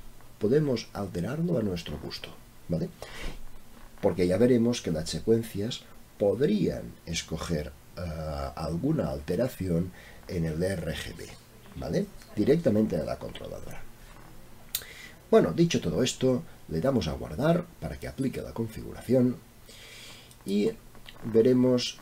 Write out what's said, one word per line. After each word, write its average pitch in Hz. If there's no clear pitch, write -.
Podemos 131
alterarlo 117
a 110
nuestro 85
gusto, -
¿vale? 82
Porque 90
ya 90
veremos 120
que 92
las 80
secuencias 113
podrían 135
escoger, 80
eh, -
alguna 85
alteración 90
en 85
el 80
R 80
G -
B, -
¿vale? 175
Directamente 110
a 78
la 120
controladora. -
Bueno, 180
dicho 170
todo 87
esto, 127
le -
damos 123
a 71
guardar 139
para -
que -
aplique -
la -
configuración 117
y 202
veremos 123